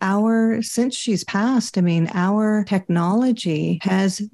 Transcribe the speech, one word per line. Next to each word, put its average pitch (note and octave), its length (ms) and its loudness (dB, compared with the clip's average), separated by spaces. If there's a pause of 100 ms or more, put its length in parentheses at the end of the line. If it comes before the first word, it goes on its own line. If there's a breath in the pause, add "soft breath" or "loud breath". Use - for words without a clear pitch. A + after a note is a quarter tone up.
our, A3+ 600 2
since A#3+ 340 -2
she's - 300 -2
passed, A3+ 520 0
I F#3+ 40 2
mean, E3 320 2
our G#3+ 500 2
technology F3+ 1160 0
has F#3+ 400 0 (120)